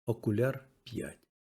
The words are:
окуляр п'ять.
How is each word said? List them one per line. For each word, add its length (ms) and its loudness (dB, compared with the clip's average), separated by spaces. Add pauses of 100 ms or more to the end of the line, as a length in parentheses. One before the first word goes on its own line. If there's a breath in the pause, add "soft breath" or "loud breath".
окуляр 600 0 (180)
п'ять. 460 -8 (260)